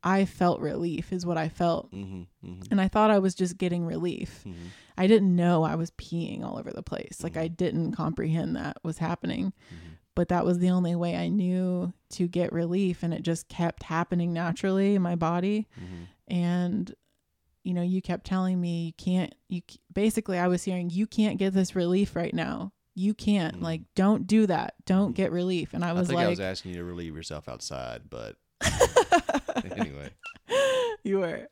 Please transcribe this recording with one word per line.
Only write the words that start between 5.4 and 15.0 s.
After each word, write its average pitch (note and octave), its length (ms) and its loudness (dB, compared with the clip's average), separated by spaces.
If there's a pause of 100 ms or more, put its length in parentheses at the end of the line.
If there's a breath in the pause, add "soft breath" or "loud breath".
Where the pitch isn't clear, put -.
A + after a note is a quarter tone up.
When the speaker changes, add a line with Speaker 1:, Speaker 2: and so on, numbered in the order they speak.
Speaker 1:
I D#3 120 0
was E3 160 -4
peeing - 520 -8
all - 160 -8
over - 120 -12
the - 120 -12
place. - 400 -10
Like, E3 140 -8
I D#3+ 100 -2
Speaker 2:
Mm-hmm. E3 80 -6
Speaker 1:
didn't - 380 0
comprehend D#3+ 600 -2
that - 280 -8
was E3 160 -6
happening. F3+ 540 -4 (200 loud breath)
Speaker 2:
Mm-hmm. E2 200 -18 (220 loud breath)
Speaker 1:
But F3 140 0
that F3 160 2
was F3 120 2
the F3+ 140 4
only F3+ 240 2
way E3+ 200 -2
I F3 140 -2
knew F3+ 640 0 (180)
to F3 160 -2
get F3 240 0
relief. F3 520 0
And E3+ 100 0
it D#3 80 -6
just E3+ 280 -2
kept - 340 -2
happening E3+ 500 0
naturally F#3+ 600 2
in F#3+ 80 4